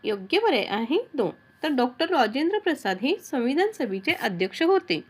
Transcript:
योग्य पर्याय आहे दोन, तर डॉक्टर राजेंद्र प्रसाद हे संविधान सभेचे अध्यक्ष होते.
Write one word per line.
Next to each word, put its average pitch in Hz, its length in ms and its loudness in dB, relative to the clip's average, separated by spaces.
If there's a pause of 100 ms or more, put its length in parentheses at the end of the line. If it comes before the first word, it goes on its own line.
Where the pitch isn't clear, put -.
योग्य 208 360 -2
पर्याय 349 260 2
आहे 226 320 0 (160)
दोन, 208 180 0 (320)
तर 311 60 0
डॉक्टर 254 400 0
राजेंद्र 311 500 2
प्रसाद 214 380 -2
हे 285 200 0
संविधान 285 540 0
सभेचे 202 400 -4
अध्यक्ष 190 520 -2
होते. 349 460 2